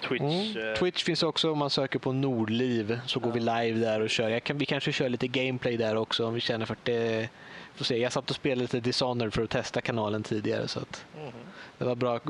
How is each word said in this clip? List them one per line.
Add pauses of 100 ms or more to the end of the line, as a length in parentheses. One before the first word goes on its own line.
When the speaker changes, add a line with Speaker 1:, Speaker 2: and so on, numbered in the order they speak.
Speaker 1:
Twitch, (340)
Speaker 2:
Mm.
Speaker 1:
eh.
Speaker 2:
Twitch
finns
också
om
man
söker
på
Nordliv,
så
går
Speaker 1:
Ja.
Speaker 2:
vi
live
där
och
kör.
Jag
kan,
vi
kanske
kör
lite
gameplay
där
också
om
vi
känner
för
att
det, (460)
får
se.
Jag
satt
och
spelade
lite
Dishonored
för
att
testa
kanalen
tidigare,
så
att (120)
Speaker 3:
Mhm. (460)
Speaker 2:
det
var
bra. (100)